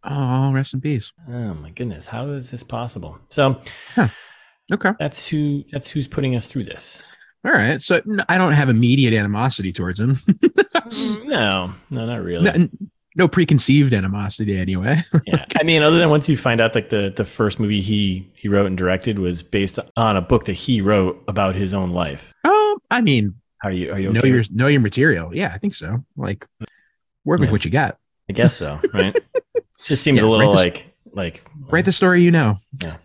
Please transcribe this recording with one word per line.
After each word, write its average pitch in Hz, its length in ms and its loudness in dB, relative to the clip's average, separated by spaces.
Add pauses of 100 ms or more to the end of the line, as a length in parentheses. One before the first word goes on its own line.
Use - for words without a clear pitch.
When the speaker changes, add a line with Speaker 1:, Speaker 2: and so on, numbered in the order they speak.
Speaker 1:
Oh, 135 480 0
rest 135 220 -2
in 135 80 -4
peace. 139 300 -4 (160)
Speaker 2:
Oh 120 280 -8
my 78 160 -14
goodness, 107 360 -10
how 120 220 -10
is 135 220 -10
this 120 120 -12
possible? 110 560 -12 (100)
So, 135 320 2 (340)
Speaker 1:
Huh. 165 140 2 (640)
Okay. 190 280 0
Speaker 2:
that's - 280 -6
who, 147 440 -2
that's 143 180 -10
who's 139 180 -4
putting 131 280 -2
us 113 120 -4
through 123 180 -6
this. - 420 -14 (380)
Speaker 1:
All 254 60 0
right. 131 300 2
So - 140 0 (120)
n-, 208 220 -2
I 180 80 2
don't 180 160 4
have 143 160 2
immediate 120 440 4
animosity 104 600 -2
towards 90 260 -6
him. 127 280 0
<laughs> - 140 2 (440)
Speaker 2:
Mm, 226 400 -6
no, 98 480 -2 (160)
no, 120 160 -6
not 117 180 -6
really. 87 200 -2
Speaker 1:
No, 196 80 4
n-, - 380 -2 (260)
no 175 120 4
preconceived 139 680 4
animosity 101 640 -2
anyway. 95 440 0 (120)
<laughs> 160 120 4
Speaker 2:
Yeah. - 200 -2 (140)
I 156 40 2
mean, 160 180 4
other 151 160 6
than 170 120 4
once 147 200 2
you 143 80 4
find 117 240 0
out, 113 140 2
like, 110 140 -2
the, 101 260 0
the 107 100 -2
first 104 340 -2
movie 104 220 0
he, 98 540 -2
he - 120 -8
wrote 101 200 2
and 92 100 -4
directed 92 400 -2
was 90 260 -2
based - 360 -2 (160)
on 110 220 2
a 92 40 0
book 117 240 0
that 101 80 -4
he 113 280 -2
wrote 98 460 2
about 95 280 0
his 95 180 -4
own 95 180 -2
life. 82 420 -6 (100)
Speaker 1:
Oh, 415 340 2 (140)
I 247 100 0
mean, 113 340 2 (280)
Speaker 2:
Are 98 80 -2
you, 90 200 -4
are 98 80 -6
you 95 120 -2
Speaker 1:
know 110 80 2
Speaker 2:
okay 127 100 4
Speaker 1:
your, 127 100 4
Speaker 2:
with 107 120 -2
Speaker 1:
know 117 160 0
your 143 140 4
material. 104 520 0
Yeah, 160 200 -4
I 90 40 -10
think 202 160 -4
so. 113 300 -6 (140)
Like, 104 280 -8 (800)
work 151 160 0
with 127 100 2
Speaker 2:
Yeah. 104 40 0
Speaker 1:
what 101 120 -2
you 82 60 -4
got. 131 260 0 (320)
Speaker 2:
I 101 40 -6
guess 113 220 2
so, 76 240 -6 (140)
right? 95 220 0 (360)
Speaker 1:
<laughs> - 340 -10
Speaker 2:
Just - 180 0
seems 135 180 4
Speaker 1:
Yeah, 110 60 4
Speaker 2:
a - 20 6
little 107 240 4
Speaker 1:
write 90 200 4
the - 60 -14
s-, - 60 -20 (280)
Speaker 2:
like, - 0 -
like, 90 300 -8 (280)
Speaker 1:
write 170 140 2
the 190 80 2
story 180 300 4
you 175 80 6
know. 117 280 4 (220)
Speaker 2:
Yeah. 82 240 -10